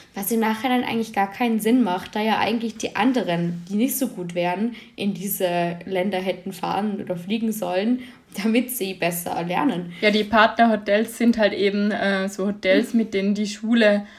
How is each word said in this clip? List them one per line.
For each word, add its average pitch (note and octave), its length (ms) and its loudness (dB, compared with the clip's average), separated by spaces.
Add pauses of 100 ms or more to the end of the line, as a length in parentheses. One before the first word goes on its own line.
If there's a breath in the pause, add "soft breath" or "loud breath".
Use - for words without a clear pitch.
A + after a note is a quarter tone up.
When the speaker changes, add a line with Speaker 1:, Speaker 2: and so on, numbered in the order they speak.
(140 loud breath)
Speaker 1:
Was G3+ 180 -6
im A3+ 80 2
Nachhinein A3+ 440 0
eigentlich A3+ 300 -4
gar G3 180 0
keinen A3+ 280 0
Sinn A3+ 220 4
macht, F3+ 340 -2
da G#3+ 60 -2
ja A3 160 2
eigentlich A3 400 -2
die - 180 -6
anderen, F3 760 0
die G3 60 -4
nicht A#3+ 220 0
so B3+ 120 -2
gut F3 260 -10
wären, F3+ 400 0 (200 loud breath)
in G3 200 -2
diese F3 680 -2
Länder F#3+ 340 0
hätten F#3 340 -4
fahren G3 480 -4
oder F3+ 140 -4
fliegen G#3+ 360 -2
sollen, G#3 520 0 (400 loud breath)
damit A3+ 260 2
sie F#3+ 240 -4
besser F3 500 -4
lernen. F3 560 0
Speaker 2:
Ja, G#3+ 120 4
die G#3 120 2
Partnerhotels A3 920 2
sind A#3 220 4
halt G#3 140 4
eben, G3+ 380 0
äh, G3 380 0
so G3 160 -4
Hotels, G3+ 480 2
Speaker 1:
Mhm. A#3+ 60 2
Speaker 2:
mit G#3+ 160 -2
denen G3 180 2
die G#3 140 -2
Schule G#3 580 2 (140 loud breath)